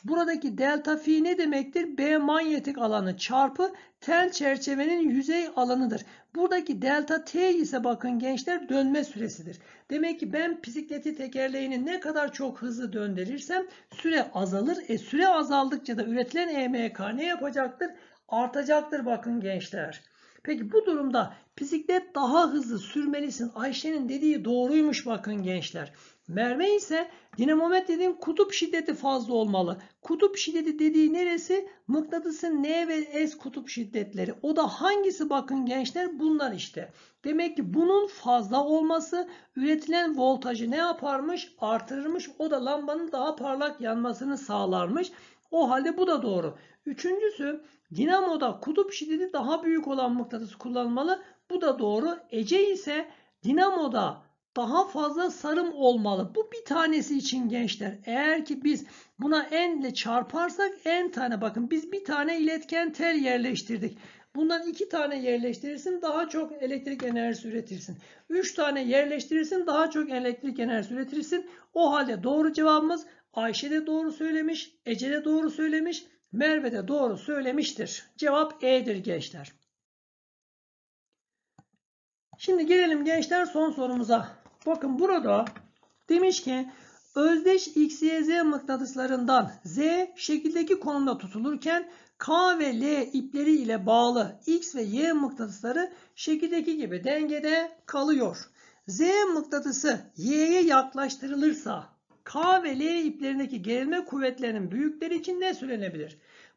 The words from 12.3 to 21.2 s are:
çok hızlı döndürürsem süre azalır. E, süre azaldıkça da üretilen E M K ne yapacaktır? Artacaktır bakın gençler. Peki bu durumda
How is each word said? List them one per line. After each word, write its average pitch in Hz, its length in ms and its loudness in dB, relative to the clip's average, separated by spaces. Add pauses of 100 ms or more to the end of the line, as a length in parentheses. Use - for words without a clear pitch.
çok 269 300 -8
hızlı 233 300 -6
döndürürsem 214 720 -4 (280)
süre 320 400 0
azalır. 196 440 0 (100)
E, 226 100 0
süre 349 300 2
azaldıkça 277 680 2
da 208 60 -2
üretilen 247 440 -2
E 269 200 0
M 233 240 -2
K 190 160 -6
ne 254 160 -4
yapacaktır? 277 640 -2 (380)
Artacaktır 277 800 0
bakın 233 340 -2
gençler. 190 640 -6 (420)
Peki 233 280 -4
bu 440 140 6
durumda 269 480 0 (240)